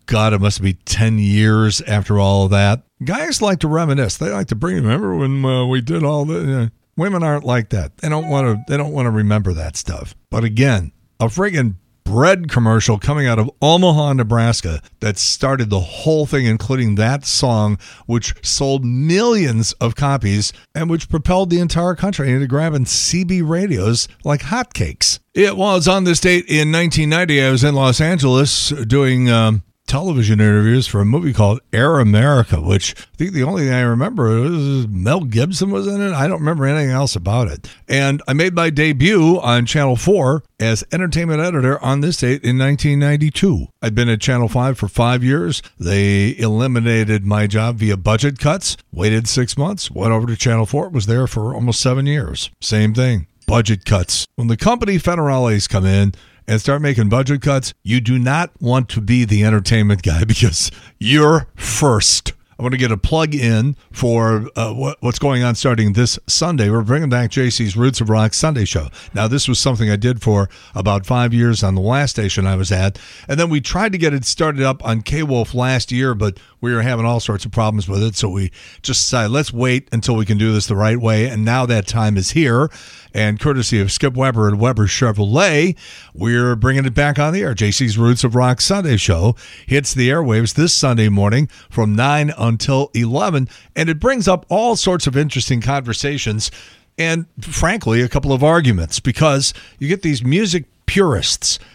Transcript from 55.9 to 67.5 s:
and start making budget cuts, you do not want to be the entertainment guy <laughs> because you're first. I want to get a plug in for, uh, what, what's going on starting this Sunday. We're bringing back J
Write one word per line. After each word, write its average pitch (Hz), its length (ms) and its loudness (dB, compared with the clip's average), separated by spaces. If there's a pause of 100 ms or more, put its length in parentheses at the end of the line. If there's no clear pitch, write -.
and 107 140 0
start 143 220 0
making 120 260 2
budget 131 320 0
cuts, 135 320 -2 (100)
you 120 200 0
do 123 160 0
not 135 320 0 (100)
want 123 260 0
to - 140 -6
be 120 240 2
the 104 180 2
entertainment 104 600 2
guy 80 220 2
<laughs> - 20 -2
because 110 440 0 (280)
you're 151 560 2
first. - 800 0 (220)
I - 60 -10
want 123 100 -2
to 131 60 -2
get 123 140 0
a 107 40 -2
plug 156 380 0
in 120 420 0 (140)
for, 113 640 0
uh, 113 180 -4
what, 135 280 -6
what's 123 180 -2
going 135 240 0
on 120 140 0
starting 113 380 0
this 120 340 0
Sunday. 151 420 0
We're 113 120 0
bringing 139 260 0
back 123 220 0
J 127 200 0